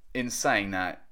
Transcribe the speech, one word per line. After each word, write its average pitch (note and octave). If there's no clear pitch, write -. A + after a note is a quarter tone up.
in B2
saying G#2+
that, F#2